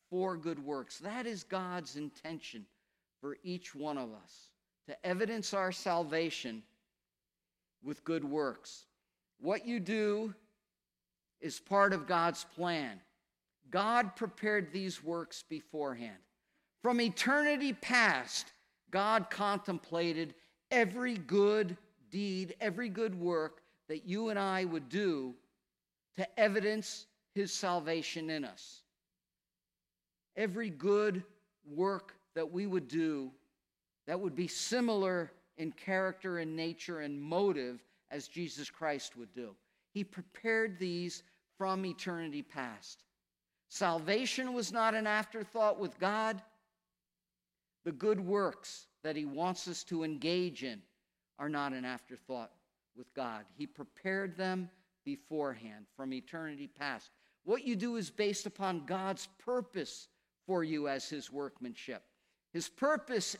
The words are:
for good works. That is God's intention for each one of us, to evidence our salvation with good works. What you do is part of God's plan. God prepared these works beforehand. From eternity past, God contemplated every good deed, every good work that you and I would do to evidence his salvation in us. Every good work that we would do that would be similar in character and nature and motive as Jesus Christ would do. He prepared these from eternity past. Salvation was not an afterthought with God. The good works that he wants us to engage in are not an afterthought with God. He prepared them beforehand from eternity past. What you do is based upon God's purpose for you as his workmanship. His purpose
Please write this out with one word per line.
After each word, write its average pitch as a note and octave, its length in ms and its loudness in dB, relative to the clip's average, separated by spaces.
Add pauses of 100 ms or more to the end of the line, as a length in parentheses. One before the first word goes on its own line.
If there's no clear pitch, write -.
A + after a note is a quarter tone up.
(100)
for F#3 260 2
good D#3 260 -4
works. C3+ 360 -6
That G#3+ 280 -6
is G#3 180 -6
God's F3+ 520 -4
intention D3 720 -10 (540)
for C#3+ 240 -8
each F3+ 300 -8
one D3 220 -4
of B2 160 -6
us, F#2+ 360 -20 (400)
to - 180 -8
evidence G#3 480 0
our F#3 180 2
salvation D#3+ 920 0 (1200)
with D3 220 -8
good E3 200 0
works. C#3+ 640 -2 (540)
What G3 260 0
you A#3+ 140 0
do G#3 540 2 (1040)
is D3+ 180 -6
part G3 340 6
of D#3 140 0
God's E3+ 380 4 (100)
plan. D#3 460 -2 (680)
God G#3 460 4
prepared G#3 560 0
these F#3 300 -4
works E3 460 -6
beforehand. C3+ 680 -6 (640)
From A#3+ 180 4
eternity C#4 720 4
past, G3 800 2 (380)
God G3+ 400 4
contemplated E3+ 1040 0 (360)
every A#3+ 460 4
good G3+ 600 4 (340)
deed, F#3+ 500 -2
every A3 280 0
good G3 300 -2
work E3+ 440 0 (260)
that D#3 180 -6
you G#3 220 0
and G#3 100 0
I F#3+ 260 2
would D#3+ 240 -2
do C#3+ 460 2 (840)
to F#3 240 -2
evidence G#3 680 2 (280)
his G3+ 180 0
salvation E3 760 0
in D3+ 140 -2
us. - 380 -14 (1500)
Every G#3 340 -2
good F#3+ 540 2 (420)
work F3+ 480 -2 (200)
that D#3+ 160 -2
we F#3 160 -2
would F3+ 220 0
do D3 420 0 (760)
that F3 120 -2
would F#3 160 -2
be E3+ 140 0
similar G3 840 2 (260)
in D#3+ 140 -4
character F#3 680 -2
and D#3+ 180 -4
nature E3 440 -4
and D3 200 -6
motive D3 600 2 (280)
as C#3 180 -8
Jesus D3 420 -8
Christ D3 460 -4
would A2+ 180 -14
do. A2+ 200 -10 (380)
He G3+ 120 -2
prepared A3 760 -2
these F3 440 -2 (360)
from F#3+ 280 0
eternity E3 560 -4
past. B2 600 -10 (640)
Salvation G3+ 840 2
was G#3 180 -2
not A3 220 4
an A3 120 2
afterthought G#3+ 720 2
with F#3 200 -4
God. G#3 440 2 (1400)
The E3+ 80 -2
good F#3+ 280 4
works F#3+ 640 0 (160)
that D#3 140 -2
he D3+ 80 -2
wants D#3+ 420 -2
us F3+ 180 -6
to D#3+ 200 -2
engage D#3+ 580 0
in A#2 180 -6 (580)
are C#3+ 100 -4
not D3 240 -2
an B2+ 120 -6
afterthought B2 680 -8 (440)
with B2 180 -18
God. A2+ 300 -4 (120)
He D3 100 -6
prepared F#3+ 720 -4
them F#3 340 -2 (340)
beforehand B2 840 -4 (100)
from C3+ 160 -6
eternity C#3+ 560 -8
past. C3+ 420 -6 (340)
What B3+ 200 2
you A#3+ 120 2
do A#3 200 0
is F3+ 140 -4
based G#3 360 0
upon F#3 400 -2
God's F#3+ 420 -2 (100)
purpose A3+ 720 -4 (380)
for F#3 160 2
you D#3 260 0
as C3+ 200 -2
his D3 240 -8
workmanship. B2+ 720 -8 (500)
His E3 160 -4
purpose C4 720 0